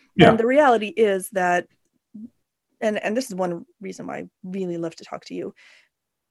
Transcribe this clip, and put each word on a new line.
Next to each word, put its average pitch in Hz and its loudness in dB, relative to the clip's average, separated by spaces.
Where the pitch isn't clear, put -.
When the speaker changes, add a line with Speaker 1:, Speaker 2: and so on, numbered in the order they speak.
Speaker 1:
Yeah. 180 8
Speaker 2:
And 226 2
the 226 0
reality 247 4
is 196 0
that, 180 0
and, 214 -2
and 214 -2
this 262 -2
is 185 -12
one 175 -4
reason 190 -12
why - -8
I 180 -12
really 185 -6
love 165 -6
to - -20
talk - -14
to - -16
you, 180 -10